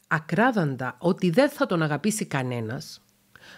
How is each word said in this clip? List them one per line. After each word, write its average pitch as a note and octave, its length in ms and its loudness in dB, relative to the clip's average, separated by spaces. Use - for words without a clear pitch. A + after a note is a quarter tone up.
ακράδαντα D#3 920 0
ότι F3+ 300 0
δεν C4 200 4
θα C#4+ 160 -2
τον E3+ 160 0
αγαπήσει D#3 440 -2
κανένας, B2 760 -6